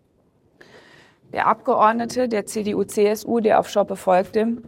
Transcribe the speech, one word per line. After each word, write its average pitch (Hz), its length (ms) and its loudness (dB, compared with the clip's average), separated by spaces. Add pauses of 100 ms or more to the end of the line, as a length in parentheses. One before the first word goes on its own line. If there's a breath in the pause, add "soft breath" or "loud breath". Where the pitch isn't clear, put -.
(1300 loud breath)
Der - 140 -2
Abgeordnete 233 840 0
der 208 160 -2
C-D-U-C 202 600 -2
S 214 180 -2
U, 233 160 -2
der 208 180 4
auf - 120 0
Schoppe 202 260 -2
folgte, 208 720 0